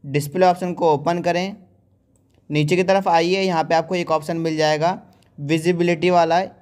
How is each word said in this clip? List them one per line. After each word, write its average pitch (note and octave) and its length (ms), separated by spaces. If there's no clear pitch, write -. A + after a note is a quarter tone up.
डिस्प्ले C#3+ 420
ऑप्शन F3+ 280
को E3+ 200
ओपन E3 280
करें, F3+ 340
नीचे D3+ 260
की F#3 80
तरफ G3 240
आइए, F3 340
यहाँ F3 220
पे E3+ 120
आपको E3 200
एक E3+ 160
ऑप्शन D#3 260
मिल E3 200
जाएगा D#3 400
विजिबिलिटी E3 720
वाला E3+ 300